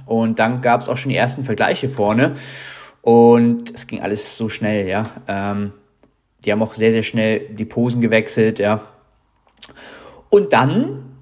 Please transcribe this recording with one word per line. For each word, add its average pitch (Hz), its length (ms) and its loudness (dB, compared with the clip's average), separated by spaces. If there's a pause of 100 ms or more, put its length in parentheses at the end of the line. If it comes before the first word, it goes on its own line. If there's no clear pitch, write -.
und 113 340 0
dann 123 220 0
gab's 120 280 0
auch 127 80 -4
schon 135 140 -6
die - 40 -2
ersten 127 300 -2
Vergleiche 117 420 -2
vorne 113 460 0 (680)
und 120 720 6
es - 140 -6
ging - 140 -10
alles 104 360 -6
so 110 120 -4
schnell, 104 380 -2
ja, 101 180 -2 (220)
ähm, 101 440 -4 (720)
die 104 80 -2
haben 107 100 0
auch 110 120 -2
sehr, 110 180 2
sehr 110 120 0
schnell 110 500 -2
die 110 120 -6
Posen 120 360 -2
gewechselt, 110 580 0
ja, 107 220 0 (1500)
und 202 240 4
dann 170 520 0 (160)